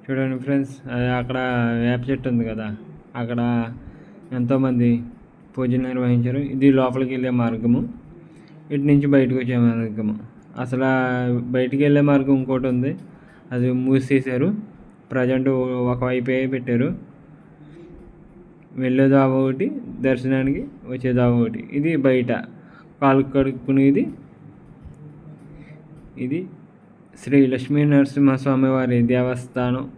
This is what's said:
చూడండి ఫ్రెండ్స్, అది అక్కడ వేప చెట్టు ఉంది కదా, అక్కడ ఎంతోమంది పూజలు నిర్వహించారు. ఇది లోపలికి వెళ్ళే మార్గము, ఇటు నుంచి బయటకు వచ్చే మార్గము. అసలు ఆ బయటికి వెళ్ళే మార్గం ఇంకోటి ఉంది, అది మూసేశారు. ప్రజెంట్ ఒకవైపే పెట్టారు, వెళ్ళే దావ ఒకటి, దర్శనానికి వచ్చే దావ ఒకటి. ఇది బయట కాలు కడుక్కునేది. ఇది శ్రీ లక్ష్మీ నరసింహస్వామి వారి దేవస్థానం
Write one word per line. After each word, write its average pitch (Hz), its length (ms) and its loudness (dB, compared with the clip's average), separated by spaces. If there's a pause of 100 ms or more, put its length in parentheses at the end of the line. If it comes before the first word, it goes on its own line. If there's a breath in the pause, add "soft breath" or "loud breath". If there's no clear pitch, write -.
చూడండి 131 400 -4
ఫ్రెండ్స్, 139 300 -2 (180)
అది 123 140 -2 (120)
అక్కడ 127 200 -4 (440)
వేప 123 260 0
చెట్టు 135 220 -2
ఉంది 117 180 0
కదా, 110 180 -8 (540)
అక్కడ 120 200 -4 (960 loud breath)
ఎంతోమంది 123 520 2 (640)
పూజలు 127 340 -2
నిర్వహించారు. 123 520 0 (140)
ఇది 135 140 4 (120)
లోపలికి 131 340 0
వెళ్ళే 127 180 -2 (100)
మార్గము, 117 380 0 (920 loud breath)
ఇటు 143 180 -2
నుంచి 143 240 4
బయటకు 131 280 4
వచ్చే 123 240 -2
మార్గము. 110 480 -2 (480)
అసలు 127 280 -2
ఆ 131 60 2 (580)
బయటికి 127 320 0
వెళ్ళే 143 240 4
మార్గం 139 300 4
ఇంకోటి 131 320 -2
ఉంది, 127 200 -2 (600 loud breath)
అది 123 140 0 (160)
మూసేశారు. 131 680 0 (600)
ప్రజెంట్ 131 380 0 (420)
ఒకవైపే 127 460 -2 (160)
పెట్టారు, 120 340 0 (1900 loud breath)
వెళ్ళే 131 340 4
దావ 135 160 4 (100)
ఒకటి, 135 240 -2 (400)
దర్శనానికి 131 560 0 (300)
వచ్చే 127 260 -4
దావ 123 220 4
ఒకటి. 110 200 -2 (180)
ఇది 156 120 0 (160)
బయట 123 260 2 (680 loud breath)
కాలు 135 220 4 (120)
కడుక్కునేది. 135 680 2 (2250 loud breath)
ఇది 139 140 -4 (840)
శ్రీ 139 160 2 (140)
లక్ష్మీ 131 280 -2 (100)
నరసింహస్వామి 135 840 2
వారి 123 240 0 (120)
దేవస్థానం 123 720 -2 (140)